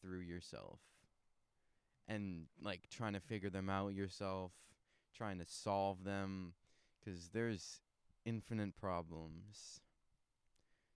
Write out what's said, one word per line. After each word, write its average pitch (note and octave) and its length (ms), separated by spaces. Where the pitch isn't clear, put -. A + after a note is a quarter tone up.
through F#2 200
yourself E2+ 580
and, G2 380
like, F2+ 260
trying A2 240
to G2 60
figure G2+ 300
them F#2+ 200
out G2 240
yourself, F#2+ 580
trying G2+ 220
to E2+ 80
solve G2 600
them, F#2+ 480
'cause F2 300
there's A2+ 480
infinite A2 500
problems E2+ 1080